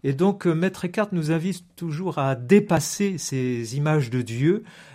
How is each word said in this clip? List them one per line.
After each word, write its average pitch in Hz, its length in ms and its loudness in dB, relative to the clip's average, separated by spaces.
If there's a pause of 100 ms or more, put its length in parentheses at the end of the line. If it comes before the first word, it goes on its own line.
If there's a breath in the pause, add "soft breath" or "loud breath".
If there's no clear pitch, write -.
Et 139 60 0
donc, 190 360 0
euh, 165 60 2
Maître 185 300 -2
Eckhart 196 300 -2
nous 160 180 0
invite 170 320 -2 (140)
toujours 170 400 -6
à 135 180 0
dépasser 175 840 2
ces 127 600 -4
images 147 320 2
de 123 120 -2
Dieu 135 440 0 (300 loud breath)